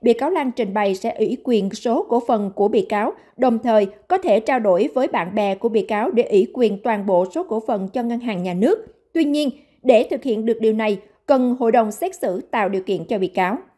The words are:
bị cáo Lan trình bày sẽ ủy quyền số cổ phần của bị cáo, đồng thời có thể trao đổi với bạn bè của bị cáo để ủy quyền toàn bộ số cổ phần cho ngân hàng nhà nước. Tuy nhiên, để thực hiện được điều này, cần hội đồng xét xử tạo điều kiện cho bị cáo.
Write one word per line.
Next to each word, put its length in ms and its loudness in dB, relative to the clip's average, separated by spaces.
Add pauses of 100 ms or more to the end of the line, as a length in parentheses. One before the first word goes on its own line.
bị 120 4
cáo 180 0
Lan 260 -2
trình 180 -4
bày 200 0
sẽ 240 -6
ủy 260 -2
quyền 260 0
số 380 -2
cổ 180 0
phần 280 0
của 140 2
bị 200 0
cáo, 240 -2 (240)
đồng 220 2
thời 280 2 (220)
có 100 2
thể 220 2
trao 200 0
đổi 340 4
với 140 0
bạn 260 -4
bè 200 0
của 140 -4
bị 140 2
cáo 280 -2
để 120 2
ủy 300 4
quyền 300 0
toàn 240 -2
bộ 180 4 (100)
số 100 -4
cổ 220 -4
phần 220 -2
cho 140 -6
ngân 180 -4
hàng 220 -6
nhà 120 -4
nước. 320 0 (260)
Tuy 120 2
nhiên, 260 0 (320)
để 280 6
thực 120 -4
hiện 240 -2
được 140 0
điều 120 2
này, 260 0 (280)
cần 340 2
hội 120 2
đồng 200 4
xét 240 -6
xử 240 -4
tạo 280 -2
điều 140 -2
kiện 220 -4
cho 140 -2
bị 100 0
cáo. 280 -2 (220)